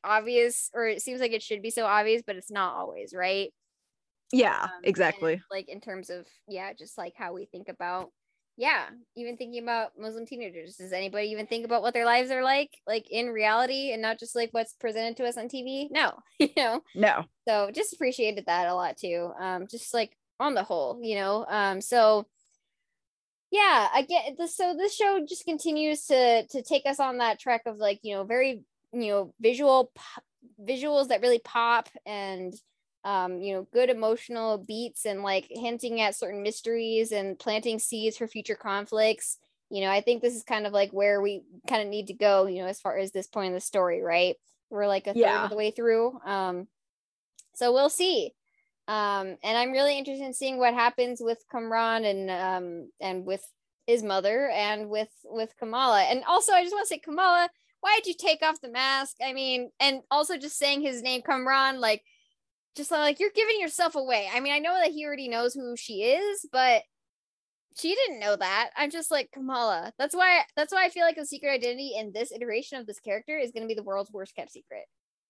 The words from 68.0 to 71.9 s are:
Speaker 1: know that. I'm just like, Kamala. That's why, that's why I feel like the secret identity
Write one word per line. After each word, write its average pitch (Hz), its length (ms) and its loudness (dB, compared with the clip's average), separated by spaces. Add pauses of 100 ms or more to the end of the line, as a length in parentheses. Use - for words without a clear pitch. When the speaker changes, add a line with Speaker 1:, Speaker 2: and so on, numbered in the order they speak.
Speaker 1:
know 208 180 0
that. 196 400 0
I'm 285 120 0
just 330 220 -6
like, 285 220 -2
Kamala. 233 640 -2
That's 302 160 -2
why, 359 280 6 (120)
that's 302 160 0
why 381 140 4
I 349 40 4
feel 349 140 0
like 330 140 4
the 294 80 -8
secret 285 260 -6
identity 247 460 -4